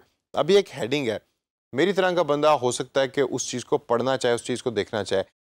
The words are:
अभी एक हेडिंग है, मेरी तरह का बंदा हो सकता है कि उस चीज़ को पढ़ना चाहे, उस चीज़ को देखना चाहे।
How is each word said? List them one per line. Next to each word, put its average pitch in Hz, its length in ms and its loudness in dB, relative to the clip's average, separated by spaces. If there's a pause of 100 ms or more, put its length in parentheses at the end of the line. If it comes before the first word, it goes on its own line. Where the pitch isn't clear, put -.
(360)
अभी 156 200 4
एक 196 180 4
हेडिंग 135 340 -2
है, 104 140 -4 (540)
मेरी 175 180 2
तरह 185 220 2
का 175 80 2
बंदा 147 280 2
हो 123 200 2
सकता 135 300 -2
है 135 60 0
कि 139 140 -2
उस - 300 -2
चीज़ 120 140 -8
को 147 120 0
पढ़ना 123 400 0
चाहे, 120 180 2
उस 113 100 -6
चीज़ 123 180 -6
को 123 80 -2
देखना 101 320 -4
चाहे। 95 200 0 (180)